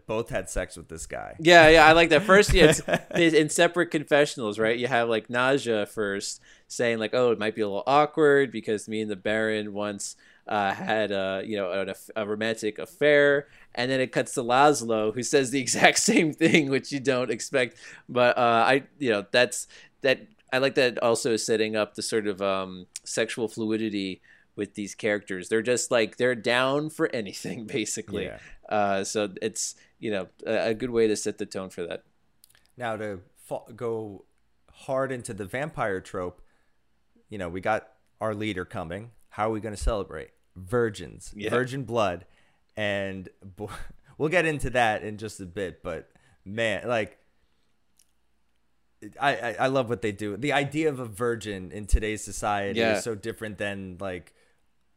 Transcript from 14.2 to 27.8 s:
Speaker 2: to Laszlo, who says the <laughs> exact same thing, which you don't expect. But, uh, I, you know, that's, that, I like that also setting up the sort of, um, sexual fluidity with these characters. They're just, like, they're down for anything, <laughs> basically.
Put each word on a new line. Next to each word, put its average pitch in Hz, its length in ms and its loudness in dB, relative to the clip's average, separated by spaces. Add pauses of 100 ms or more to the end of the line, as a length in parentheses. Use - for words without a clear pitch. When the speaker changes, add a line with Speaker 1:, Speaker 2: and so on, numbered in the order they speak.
Speaker 2:
to 135 80 -2
Laszlo, 117 680 4
who 123 120 -6
says 135 260 2
the 135 100 -2
<laughs> 123 80 -4
exact 147 300 4
same 190 360 2
thing, 160 360 2
which - 220 -2
you 143 80 -4
don't 123 320 0
expect. 123 460 -2 (300)
But, 123 300 4
uh, 117 300 4
I, 135 160 4 (160)
you 135 100 0
know, 101 220 2
that's, 123 360 2 (340)
that, 131 180 2 (320)
I 131 80 0
like 135 160 0
that 123 260 2
also 117 340 2
setting 110 400 0
up 107 200 0
the 107 80 -8
sort 107 240 -2
of, 95 120 -6
um, 95 460 -4 (200)
sexual 113 420 -4
fluidity 107 760 -4 (340)
with 104 200 -8
these 101 200 -8
characters. 98 540 -4
They're 113 140 2
just, 120 260 -2
like, 113 280 0
they're 123 180 0
down 131 560 0
for 160 220 -2
anything, 110 520 -8
<laughs> 117 140 -6
basically. 104 460 -6